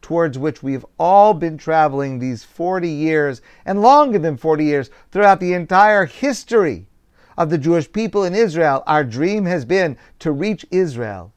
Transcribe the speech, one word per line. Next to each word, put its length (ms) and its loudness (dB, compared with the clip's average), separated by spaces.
towards 360 -2
which 240 -6
we've 220 -6
all 360 4
been 220 -6
traveling 640 -2
these 260 -8
forty 460 -4
years, 520 -2
and 160 -4
longer 380 4
than 180 -4
forty 280 0
years, 260 -2
throughout 300 4
the 140 -2
entire 500 2
history 800 -2
of 140 -2
the 80 0
Jewish 320 0
people 340 -4
in 100 -4
Israel. 520 0
Our 180 0
dream 420 -2
has 180 -2
been 320 -2
to 100 -4
reach 400 -4
Israel. 680 -4